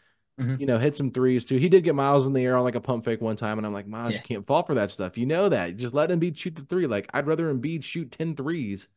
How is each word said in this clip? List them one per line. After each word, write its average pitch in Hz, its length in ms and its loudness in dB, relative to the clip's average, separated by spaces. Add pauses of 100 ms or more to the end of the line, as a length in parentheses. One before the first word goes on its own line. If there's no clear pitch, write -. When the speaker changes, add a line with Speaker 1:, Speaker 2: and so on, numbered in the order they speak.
(400)
Speaker 1:
Mm-hmm. 131 200 -2
Speaker 2:
you 139 60 -4
know, 120 120 2
hit 147 160 2
some 135 160 -2
threes 127 340 2
too. 131 140 0
He 165 100 4
did 180 160 8
get 160 100 2
Miles 139 320 4
in 139 60 0
the 131 100 2
air 127 140 2
on, 123 80 4
like, 120 100 0
a 117 60 -2
pump 117 240 -2
fake 113 160 -2
one 110 160 -2
time, 107 220 -4
and 107 80 -4
I'm 104 80 -6
like, 101 120 -10
"Miles, 113 260 -6
Speaker 1:
Yeah. 101 40 -2
Speaker 2:
you - 80 -10
can't 104 220 -8
fall 156 160 2
for 170 120 -4
that 101 160 2
stuff. 92 280 -8
You 120 80 0
know 175 240 2
that. 92 260 -2
Just 120 180 -6
let 151 140 2
Embiid 170 300 0
shoot 170 160 -8
the 147 100 -14
three." 175 220 -2
Like, 101 260 -2
I'd 143 140 -2
rather 160 260 0
Embiid 143 320 -4
shoot 165 260 -8
ten 160 240 -6
threes 135 640 -6